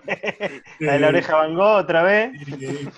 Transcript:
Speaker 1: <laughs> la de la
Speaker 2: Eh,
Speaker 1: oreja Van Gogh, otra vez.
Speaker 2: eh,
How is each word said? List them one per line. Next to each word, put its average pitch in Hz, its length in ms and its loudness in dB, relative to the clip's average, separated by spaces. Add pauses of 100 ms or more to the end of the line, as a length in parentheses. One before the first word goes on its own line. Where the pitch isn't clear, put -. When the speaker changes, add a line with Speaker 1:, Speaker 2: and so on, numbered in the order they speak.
Speaker 1:
<laughs> 190 720 -8
la 147 140 0
de 143 60 2
la 151 80 4
Speaker 2:
Eh, - 20 4
Speaker 1:
oreja 165 260 0
Van 156 200 2
Gogh, 208 260 4
otra 165 220 2
vez. 214 280 2 (300)
Speaker 2:
eh, 139 360 -8